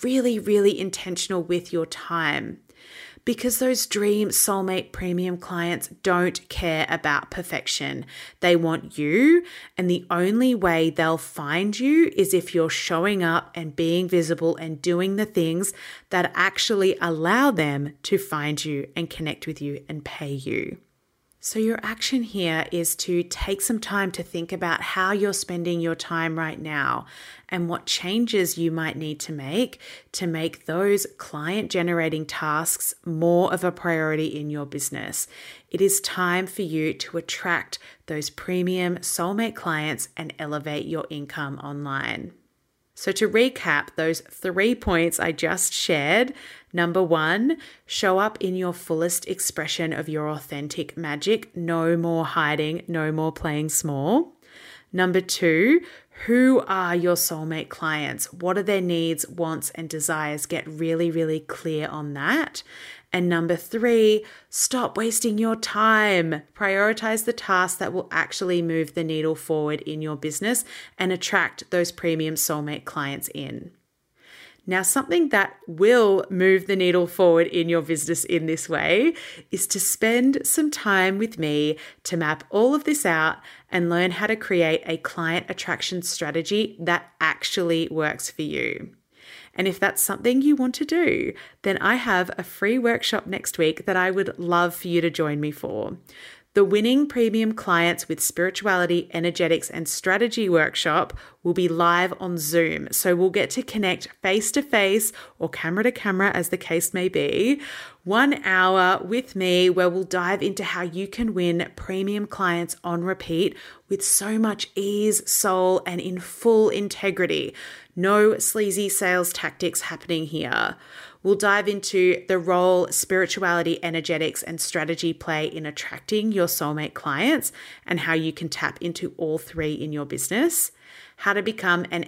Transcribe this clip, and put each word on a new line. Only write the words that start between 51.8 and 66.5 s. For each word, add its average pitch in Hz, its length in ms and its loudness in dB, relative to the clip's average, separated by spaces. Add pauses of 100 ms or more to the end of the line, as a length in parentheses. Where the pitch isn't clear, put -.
more 165 260 0
hiding, 151 640 0
no 156 240 -2
more 156 220 -2
playing 151 340 -2
small. 156 720 0 (560)
Number 185 260 2
two, 180 600 4 (440)
who 247 440 6
are 185 260 0
your 175 200 2
soulmate 160 520 -4
clients? 151 640 -4
What 180 260 0
are 202 60 0
their 196 160 2
needs, 165 480 0
wants, 160 440 -4
and 165 180 -10
desires? 151 560 -4
Get - 200 -6
really, 165 460 0
really 160 300 0
clear 151 480 -6
on 147 240 -8
that. 175 500 -2 (480)
And 180 180 2
number 170 260 2
three, 220 680 4 (240)
stop - 480 -2
wasting 220 400 0
your 226 180 2
time. 208 840 4 (120)